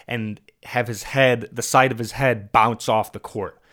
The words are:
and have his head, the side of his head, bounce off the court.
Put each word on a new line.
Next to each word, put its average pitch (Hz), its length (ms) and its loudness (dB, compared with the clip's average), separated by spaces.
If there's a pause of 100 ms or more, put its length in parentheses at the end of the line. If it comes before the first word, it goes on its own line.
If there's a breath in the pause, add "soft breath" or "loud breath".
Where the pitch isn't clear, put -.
and 107 340 -6 (220)
have 123 240 -2
his 113 160 -8
head, 127 480 2
the 120 100 -8
side 131 300 4
of 117 80 -6
his 113 140 -8
head, 113 380 -2
bounce 113 380 2
off 110 220 0
the 101 80 -14
court. - 400 -10 (140 soft breath)